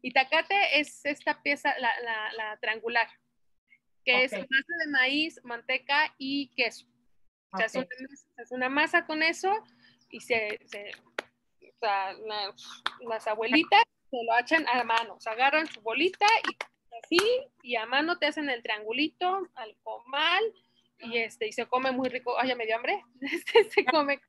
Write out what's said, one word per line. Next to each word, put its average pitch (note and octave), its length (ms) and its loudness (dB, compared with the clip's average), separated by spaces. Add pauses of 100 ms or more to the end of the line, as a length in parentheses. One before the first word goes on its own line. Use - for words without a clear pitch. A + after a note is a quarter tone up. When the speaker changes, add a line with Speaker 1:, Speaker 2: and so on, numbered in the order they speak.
Speaker 1:
Itacate D4+ 760 2
es - 260 -8
esta D4 380 -4
pieza, C#4+ 340 0
la, B3 220 0
la, A3 340 -6
la G#3+ 260 -8
triangular, A3+ 480 0 (960)
que B3+ 200 4
es B3+ 100 -2
Speaker 2:
Ok. G3 60 -4
Speaker 1:
masa C4+ 340 -2 (100)
de D4 80 -4
maíz, C#4 520 0
manteca C4 760 -2
y C#4 380 -4
queso. A#3 320 -2 (640)
O G3 60 -8
sea, A3 100 0
es A3 80 -6
Speaker 2:
Ok. C4 100 -2
Speaker 1:
una B3+ 240 -14
masa, - 180 -20 (140)
es A#3 100 -14
una B3+ 180 -2
masa D#4 360 2
con D#4 160 -4
eso E4 300 0 (580)
y - 120 -16
se, A3 440 -2
se, G3+ 240 -14 (720)
o - 180 -20
sea, G3 340 -2
la, G#3 420 -8 (460)
las A3+ 260 -6
abuelitas C4+ 560 4 (260)
se C4 140 -6
lo A#3 160 4
echan D4+ 300 2
a B3 80 2
la A#3+ 80 2
mano, A3+ 320 0
o - 40 -20
sea, A3+ 120 -6
agarran C#4 340 2
su A3+ 140 -16
bolita C#4 440 0 (240)
y - 60 -10 (480)
así, F4 180 2 (400)
y A#3+ 140 -6
a A3 100 -2
mano D4 320 0
te D#4 80 0
hacen D4 240 -2
el A#3+ 140 -4
triangulito D4 920 -2
al G#3+ 300 -14
comal C#4 600 -2 (540)
y, A#3 220 -4
este, A3 280 -4
y A3 40 -6
se A3+ 160 -6
come C4 240 0
muy B3+ 180 -2
rico. A#3+ 300 -4
Ay, B3 100 2
ya B3 60 0
me A#3 100 -6
dio A3 100 0
hambre. D#4 360 -2
<laughs> - 100 -18
Este, D#4 480 4
se E4 160 2
come C#4 440 2